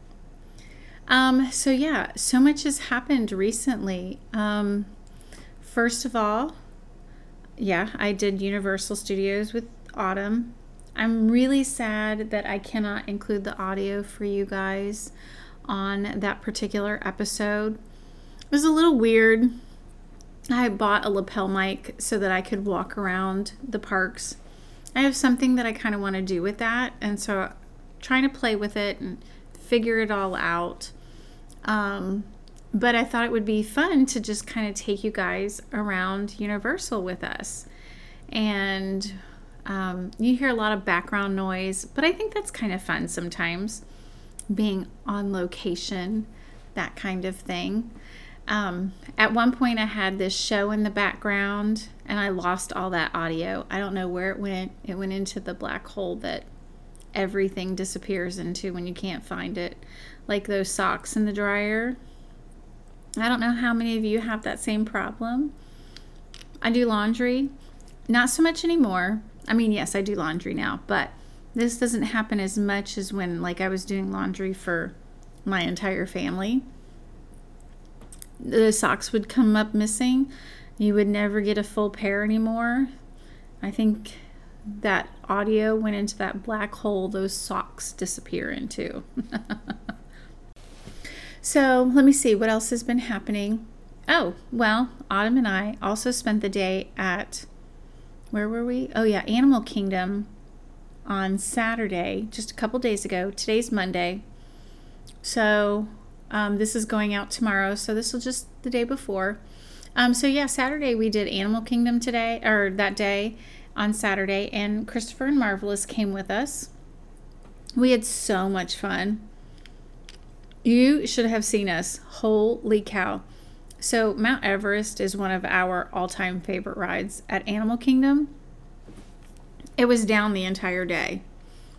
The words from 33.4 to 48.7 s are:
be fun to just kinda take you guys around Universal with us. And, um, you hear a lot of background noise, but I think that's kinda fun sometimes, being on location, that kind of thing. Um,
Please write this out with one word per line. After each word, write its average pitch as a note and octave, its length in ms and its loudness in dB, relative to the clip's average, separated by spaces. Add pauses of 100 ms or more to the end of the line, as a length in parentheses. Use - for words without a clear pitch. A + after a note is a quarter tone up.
be G#3+ 180 2
fun C#4+ 440 4
to B3+ 140 -2
just G#3 260 -4
kinda G#3+ 260 -4
take G3+ 320 -4
you G#3+ 60 0
guys G3 520 -4 (100)
around G3+ 680 -2
Universal G#3 640 -2
with F3+ 200 -4
us. - 440 -8 (600)
And, G3 840 -2 (520)
um, F#3 540 -4
you A#3+ 180 4
hear C4 120 2
a B3 60 4
lot G#3+ 180 2
of G3 120 -2
background G3 520 0
noise, F#3+ 480 -2
but - 200 0
I F4 80 6
think G#4+ 220 -4
that's G#4 160 -4
kinda F#3+ 280 -2
fun E3 300 -2
sometimes, F3 760 -4 (720)
being G3 340 0 (200)
on G3+ 260 -2
location, F#3 920 -4 (480)
that - 220 -6
kind F#3 280 -4
of F#3 120 -4
thing. F#3+ 540 -4 (580)
Um, F#3+ 440 -2 (240)